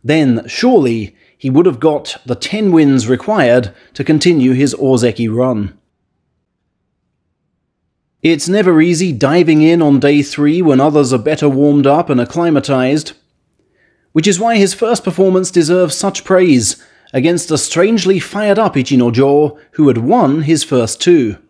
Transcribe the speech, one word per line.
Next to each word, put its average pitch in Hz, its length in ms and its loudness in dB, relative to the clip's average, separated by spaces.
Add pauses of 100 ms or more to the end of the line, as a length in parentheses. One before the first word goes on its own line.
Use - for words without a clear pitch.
Then, 131 440 0
surely, 131 680 0 (220)
he 131 140 -6
would 160 160 2
have 135 120 -2
got 151 460 -2
the 123 100 -6
ten 202 380 -4
wins 139 340 2
required 123 680 0 (200)
to - 80 -10
continue 151 500 2
his 131 220 0
Ozeki 120 560 -2
run. 113 480 -4 (2500)
It's 160 260 0
never 185 320 2
easy 175 320 0
diving 151 480 2
in 170 220 4
on 143 180 2
day 143 220 2
three 151 400 -2
when 139 180 2
others 143 320 2
are 127 60 0
better 147 320 -2
warmed 143 360 2
up 139 220 2
and 131 100 0
acclimatized, 143 960 -2 (1000)
which 160 140 -2
is 185 140 0
why 233 160 0
his 196 160 0
first 233 320 -4
performance 185 460 0
deserves 175 460 0
such - 280 -6
praise 170 580 0 (300)
against 160 380 -2
a 151 80 0
strangely 190 600 0
fired-up 202 580 -2
Ichinojo 135 840 0 (140)
who 151 160 2
had 117 100 2
won 151 440 0
his 156 220 -2
first - 380 -4
two. 131 340 2 (140)